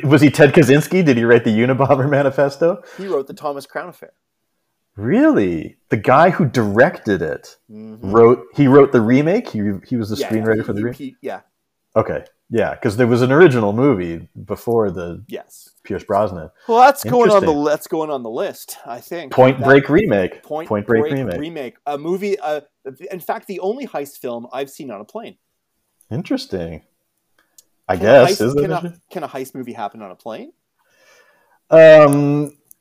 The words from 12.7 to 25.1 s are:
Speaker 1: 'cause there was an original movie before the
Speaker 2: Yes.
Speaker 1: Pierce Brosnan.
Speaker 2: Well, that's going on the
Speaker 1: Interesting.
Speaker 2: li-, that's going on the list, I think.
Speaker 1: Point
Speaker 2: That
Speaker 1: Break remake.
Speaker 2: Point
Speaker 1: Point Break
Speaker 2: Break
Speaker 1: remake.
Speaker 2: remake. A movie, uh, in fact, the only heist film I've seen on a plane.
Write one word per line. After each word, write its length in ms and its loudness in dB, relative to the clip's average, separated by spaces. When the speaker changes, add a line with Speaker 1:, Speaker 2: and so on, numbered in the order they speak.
Speaker 1:
'cause 200 -4
there 120 2
was 160 2
an 80 0
original 420 4
movie 560 -2
before 460 -4
the 360 -12
Speaker 2:
Yes. 440 -18
Speaker 1:
Pierce 220 -10
Brosnan. 480 -4
Speaker 2:
Well, 120 -2
that's 240 4
going 280 2
on 120 4
the 40 0
Speaker 1:
Interesting. 160 -2
Speaker 2:
li-, 80 0
that's 160 -6
going 240 -6
on 100 -8
the 80 -12
list, 560 -10
I 140 -16
think. 340 -14
Speaker 1:
Point 260 4
Speaker 2:
That 60 -6
Speaker 1:
Break 240 4
remake. 540 0
Speaker 2:
Point 260 -12
Speaker 1:
Point 160 -4
Break 200 0
Speaker 2:
Break 100 -6
Speaker 1:
remake. 240 -6
Speaker 2:
remake. 360 -12
A 100 -8
movie, 420 -6
uh, 220 -8
in 100 -14
fact, 280 -10
the 140 -12
only 260 -8
heist 320 -14
film 340 -12
I've 160 -10
seen 220 -18
on 100 -16
a 40 -20
plane. 320 -18